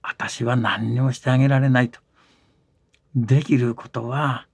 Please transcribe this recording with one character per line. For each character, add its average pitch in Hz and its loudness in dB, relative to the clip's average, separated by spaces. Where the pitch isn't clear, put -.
「私 - -10
は 120 0
何 110 -2
に 123 -2
も 131 0
し - -10
て 131 -2
あ 127 4
げ 135 4
ら 135 2
れ 139 2
な 127 4
い」 117 0
と。 - -20
「で 127 2
き 147 2
る 117 0
こ - -20
と 117 -8
は 139 -4